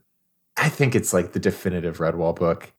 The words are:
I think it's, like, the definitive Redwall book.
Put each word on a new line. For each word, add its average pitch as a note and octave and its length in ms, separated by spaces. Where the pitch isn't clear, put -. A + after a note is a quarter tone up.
I D3+ 120
think C3+ 260
it's, - 180
like, F2+ 200
the - 80
definitive F2+ 580
Redwall E2 380
book. - 420